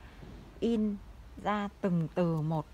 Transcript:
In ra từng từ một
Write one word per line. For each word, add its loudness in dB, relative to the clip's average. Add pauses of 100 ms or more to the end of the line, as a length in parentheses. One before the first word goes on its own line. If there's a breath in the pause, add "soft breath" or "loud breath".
(600 loud breath)
In 4 (480)
ra 0 (120)
từng 4
từ 4
một 0